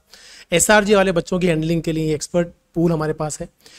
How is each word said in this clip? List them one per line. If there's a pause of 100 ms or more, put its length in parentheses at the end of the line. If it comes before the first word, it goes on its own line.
(520)
एसआरजी
वाले
बच्चों
की
हैंडलिंग
के
लिए
एक्सपर्ट (260)
पूल
हमारे
पास
है। (300)